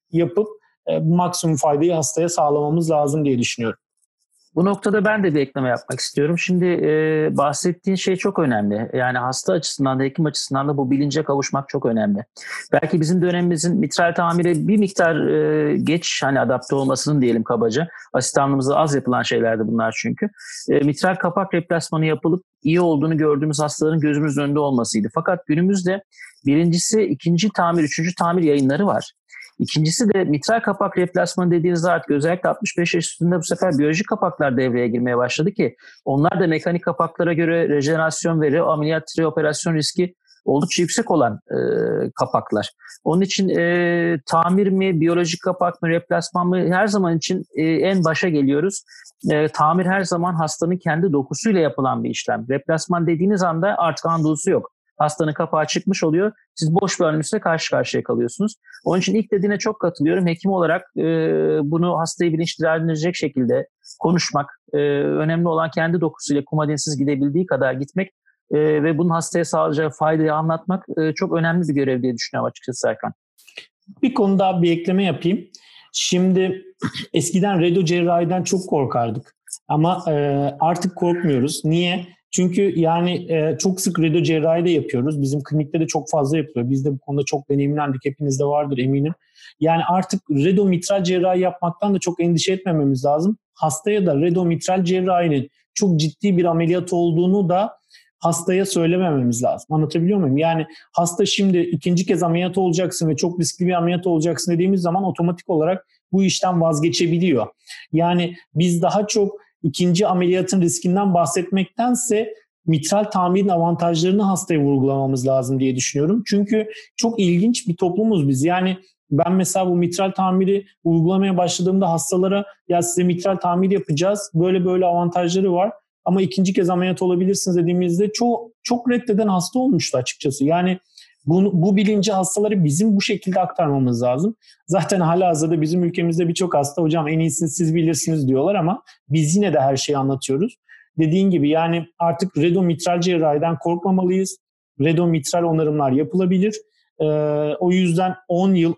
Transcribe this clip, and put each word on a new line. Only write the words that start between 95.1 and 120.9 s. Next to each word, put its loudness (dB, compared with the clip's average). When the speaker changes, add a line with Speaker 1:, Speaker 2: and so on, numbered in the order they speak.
Speaker 1:
çok 2
ciddi 0
bir 2
ameliyat 0
olduğunu 2
da 0
hastaya 0
söylemememiz 0
lazım. -2
Anlatabiliyor 0
muyum? 2
Yani 0
hasta 0
şimdi 2
ikinci -2
kez 0
ameliyat 0
olacaksın -2
ve 0
çok -4
riskli -2
bir 0
ameliyat 0
olacaksın 0
dediğimiz 2
zaman -2
otomatik -2
olarak 0
bu 4
işten 0
vazgeçebiliyor. 0
Yani 0
biz 2
daha 0
çok -2
ikinci 2
ameliyatın 2
riskinden 0
bahsetmektense 0
mitral 2
tamirin 0
avantajlarını 2
hastaya 0
vurgulamamız 0
lazım 0
diye 0
düşünüyorum. 0
Çünkü 0
çok -2
ilginç 2
bir -2
toplumuz 0
biz. 0
Yani 0
ben 2
mesela 0
bu 2
mitral 0
tamiri 0
uygulamaya 2